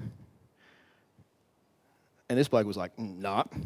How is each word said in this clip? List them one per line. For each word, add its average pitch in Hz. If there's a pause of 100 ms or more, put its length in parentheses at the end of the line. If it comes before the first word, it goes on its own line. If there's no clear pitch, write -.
(2250)
And 123
this 131
bloke 110
was 98
like, 92
"Nah, 98 (220)